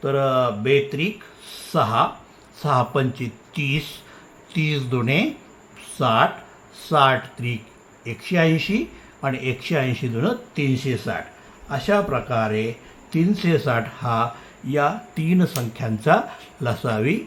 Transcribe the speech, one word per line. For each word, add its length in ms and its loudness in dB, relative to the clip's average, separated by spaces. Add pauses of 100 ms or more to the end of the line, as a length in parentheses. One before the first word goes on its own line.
तर, 120 0
अ, 340 2
बेत्रिक 680 0 (540)
सहा, 360 2 (540)
सहा 200 2
पंचे 420 -2 (320)
तीस, 260 -2 (720)
तीस 280 0
दुने 540 0 (640)
साठ, 300 4 (600)
साठ 480 4
त्रिक 260 -4 (420)
एकशे 320 -4
ऐंशी 540 2 (320)
आणि 180 -2
एकशे 340 -4
ऐंशी 320 0
दुनं 260 0 (240)
तीनशे 400 0
साठ. 280 -6 (440)
अशा 320 0
प्रकारे 720 -2 (420)
तीनशे 460 2
साठ 280 0
हा 420 -2 (420)
या 220 2 (240)
तीन 280 4
संख्यांचा 760 0 (400)
लसावी 640 0